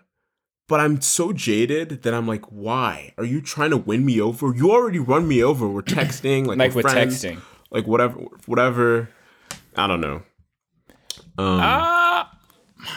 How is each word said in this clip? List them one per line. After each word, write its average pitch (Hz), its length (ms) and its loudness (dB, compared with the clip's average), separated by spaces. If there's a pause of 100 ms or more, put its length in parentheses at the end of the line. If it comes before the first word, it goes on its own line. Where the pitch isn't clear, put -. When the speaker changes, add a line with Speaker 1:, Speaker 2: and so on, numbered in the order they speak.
(680)
Speaker 1:
but 151 100 2
I'm 147 220 0
so 175 320 -2
jaded 135 680 -2
that 113 100 -2
I'm 117 140 -2
like, 110 180 -6
"Why? 104 720 -6
Are 113 80 -4
you 135 160 -4
trying 151 300 -2
to 143 60 2
win 110 280 0
me 117 160 2
over? 120 340 -2
You 147 160 4
already 226 280 2
run 143 280 2
me 127 160 4
over. 127 240 2
We're 101 140 -4
texting, 135 680 -2
like, 113 100 -2
Speaker 2:
Like, 131 180 4
Speaker 1:
we're 117 80 0
Speaker 2:
we're 135 60 2
Speaker 1:
friends. 127 320 0
Speaker 2:
texting. 87 200 -10 (300)
Speaker 1:
Like, 110 160 -2
whatever, 120 320 2 (260)
whatever." 120 640 2 (680)
I 101 120 0
don't 87 140 0
know. 73 200 -6 (1160)
Um, 190 240 2
Speaker 2:
Ah. 339 680 2 (640)